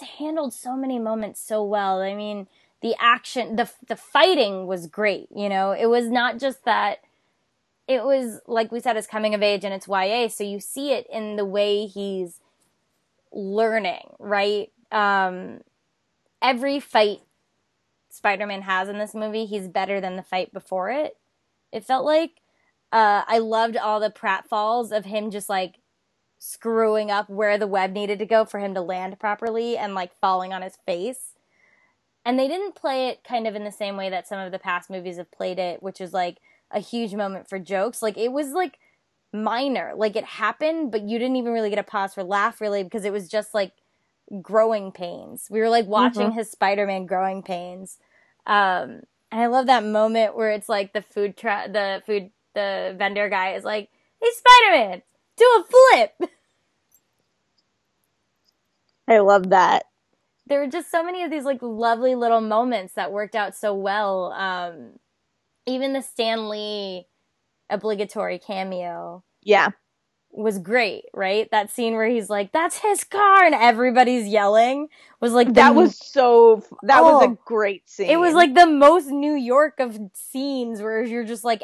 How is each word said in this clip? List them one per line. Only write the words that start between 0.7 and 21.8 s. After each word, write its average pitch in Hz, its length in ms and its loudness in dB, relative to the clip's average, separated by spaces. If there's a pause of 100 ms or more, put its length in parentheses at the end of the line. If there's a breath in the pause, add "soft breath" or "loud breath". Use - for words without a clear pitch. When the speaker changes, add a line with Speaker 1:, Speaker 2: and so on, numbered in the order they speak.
Speaker 1:
many 262 220 -6
moments 220 420 -8
so 214 240 -6
well. 196 360 -2
I 196 140 -6
mean, 208 340 -10 (340)
the 226 180 -4
action, 233 560 0
the, 240 140 -2 (180)
the 214 80 -8
fighting 247 720 2
was 180 200 -8
great, 202 480 -4
you 202 140 -6
know? 196 240 0
It 233 140 0
was 240 220 2
not 240 300 -2
just 269 260 -6
that, 208 340 0 (920)
it 247 160 -2
was, 262 420 -2
like 226 240 -2
we 233 100 -8
said, 226 160 -2
it's 214 100 -6
coming 214 280 -4
of 202 80 -4
age 202 220 0
and 196 80 -6
it's 190 160 -12
Y 190 160 0
A, 226 240 0
so - 160 -10
you 202 160 -8
see 277 320 -8
it 226 180 -4
in 214 260 -10
the 208 100 -4
way 208 400 -2
he's 196 540 -10 (920)
learning, 208 840 -4
right? 208 520 -4 (220)
Um, 190 680 -2 (800)
every 269 380 -2
fight 208 400 0 (920)
Spider-Man 202 520 -4
has 190 260 -4
in 202 100 -10
this 208 160 -10
movie, 214 320 -6
he's 202 220 -10
better 190 320 -4
than 185 160 -8
the 185 60 -12
fight - 300 -6
before 185 380 -8
it, 294 260 -6 (560)
it 220 120 -12